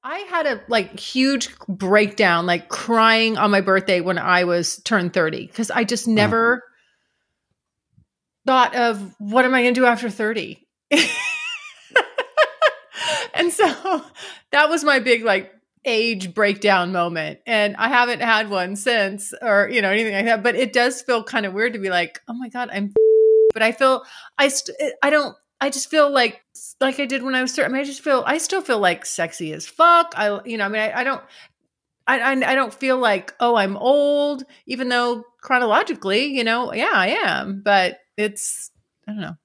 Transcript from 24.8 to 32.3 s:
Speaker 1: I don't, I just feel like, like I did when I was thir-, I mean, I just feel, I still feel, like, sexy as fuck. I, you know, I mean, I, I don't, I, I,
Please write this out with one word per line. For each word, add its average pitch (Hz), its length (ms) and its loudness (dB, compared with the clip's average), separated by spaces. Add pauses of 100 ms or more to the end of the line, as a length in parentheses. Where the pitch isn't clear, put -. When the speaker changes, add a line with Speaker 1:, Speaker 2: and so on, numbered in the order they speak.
Speaker 1:
I 277 80 2
don't, 294 260 0 (260)
I 277 60 0
just - 220 -8
feel 302 200 4
like, 240 300 0 (400)
like 262 180 0
I 285 60 -2
did 262 180 -4
when 262 120 -4
I 254 80 0
was 254 100 -4
thir-, - 140 0
I - 20 -2
mean, 269 140 -2
I - 20 -4
just 277 160 -12
feel, 269 260 0
I 302 120 0
still 370 240 -4
feel, 240 160 -2
like, 180 260 0
sexy 165 480 -6
as 156 140 -12
fuck. 339 500 4
I, 208 300 -2
you 226 100 -8
know, 214 80 -2
I 196 40 -4
mean, 214 120 -4
I, 220 200 -2
I 247 40 -2
don't, 269 180 -4 (840)
I, 262 140 2
I, 247 100 0 (220)